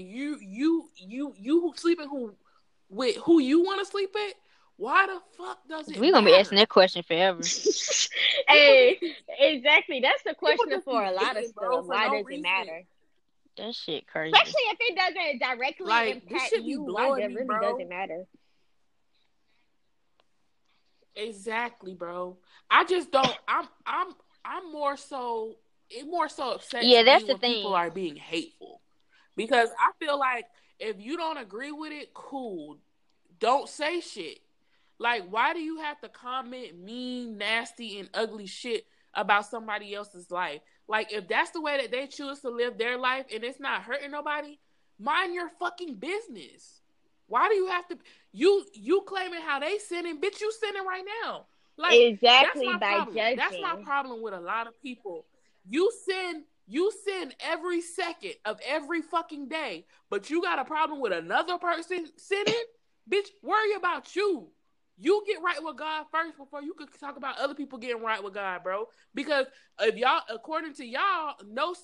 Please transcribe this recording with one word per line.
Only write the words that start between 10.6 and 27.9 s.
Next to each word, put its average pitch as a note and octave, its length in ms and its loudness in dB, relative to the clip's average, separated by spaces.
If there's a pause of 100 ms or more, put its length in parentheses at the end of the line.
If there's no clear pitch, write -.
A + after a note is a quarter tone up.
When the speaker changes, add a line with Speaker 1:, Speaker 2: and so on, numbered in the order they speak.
Speaker 1:
just C4+ 140 -2
Speaker 3:
for B3 180 0
Speaker 1:
be G3 60 0
Speaker 3:
a F#3 40 -2
lot G3 200 0
of A3+ 40 -4
Speaker 1:
hating, A3+ 160 -6
bro, G#3 180 -4
Speaker 3:
stuff. B3+ 160 0
Speaker 1:
for F3 60 -8
Speaker 3:
Why G#3+ 140 2
Speaker 1:
no - 80 2
Speaker 3:
does G#3+ 80 0
it - 40 -8
Speaker 1:
reason. C4+ 160 -10
Speaker 3:
matter? F3+ 400 -2 (760)
Speaker 2:
That A3+ 160 -10
shit - 340 -8
crazy. D#3+ 260 -2
Speaker 3:
Especially - 280 6
if G#4 180 -2
it A#4 160 0
doesn't E4+ 420 -2
directly B3+ 480 -4
Speaker 1:
Like, A3+ 280 2
this B3 100 -12
Speaker 3:
impact C4 260 -4
Speaker 1:
shit G#4+ 140 0
be C4 60 -6
Speaker 3:
you, B3 120 -6
why A3+ 240 -2
Speaker 1:
blowing C4+ 160 0
Speaker 3:
does G#3+ 80 -2
Speaker 1:
me, - 60 -10
Speaker 3:
really C4 100 -6
Speaker 1:
bro. G#3+ 140 -2 (120)
Speaker 3:
does B3 80 -4
it F3 80 -10
matter? F3+ 360 -8 (3000)
Speaker 1:
Exactly, G#3+ 800 -6
bro. F3+ 440 -8 (320)
I C#4+ 140 8
just F4 260 0
don't. C4 260 4 (120)
I'm, C#4 180 0 (200)
I'm, E4 220 -4 (360)
I'm D#4+ 280 -10
more C#4+ 240 -2
so. A#3 600 -8 (340)
It F#4+ 160 -12
more D#4+ 220 -2
so C4 240 -4
upsets A#3+ 340 -4
Speaker 2:
Yeah, A#3+ 160 10
that's B3+ 220 10
Speaker 1:
me - 40 -4
Speaker 2:
the C4+ 60 2
Speaker 1:
when G3 60 -4
people A3 300 -2
Speaker 2:
thing. F#3+ 60 2
Speaker 1:
are E3+ 140 2
being E3 260 -6